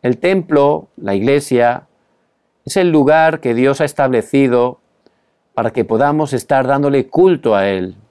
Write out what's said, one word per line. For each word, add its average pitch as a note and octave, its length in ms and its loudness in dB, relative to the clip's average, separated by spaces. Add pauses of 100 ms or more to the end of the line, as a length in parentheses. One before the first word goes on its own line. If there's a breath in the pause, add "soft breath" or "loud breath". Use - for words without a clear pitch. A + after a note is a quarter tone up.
El B2 160 -2
templo, D#3 800 0
la G2 180 -6
iglesia, B2 720 0 (760)
es - 100 -10
el F3+ 160 2
lugar D#3 480 2
que A#2+ 140 -4
Dios C3 260 0
ha D#3 60 0
establecido B2+ 960 0 (720)
para A2+ 180 -4
que A#2+ 140 -4
podamos C#3+ 480 -2
estar C3 340 -2
dándole C#3 400 0
culto D#3+ 480 2
a G2 140 0
Él. F#2 260 -6 (160)